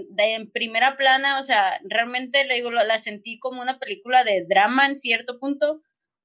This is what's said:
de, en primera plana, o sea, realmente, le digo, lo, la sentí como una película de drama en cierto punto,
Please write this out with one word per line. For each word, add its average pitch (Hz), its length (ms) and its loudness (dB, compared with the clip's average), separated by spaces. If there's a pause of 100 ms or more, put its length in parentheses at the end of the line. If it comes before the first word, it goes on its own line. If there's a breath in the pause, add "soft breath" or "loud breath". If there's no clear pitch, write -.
(120)
de, 214 240 0
en 220 160 -10
primera 233 440 0
plana, 269 440 2
o 269 40 -6
sea, 214 360 2 (100)
realmente, 247 560 0
le 262 100 -2
digo, 240 160 -2
lo, 233 140 2
la 220 140 0
sentí 220 400 -12
como 254 240 -8
una 254 160 -4
película 240 440 0
de 196 240 0
drama 220 380 4
en 277 100 -2
cierto 240 440 -4
punto, 285 420 -2 (440)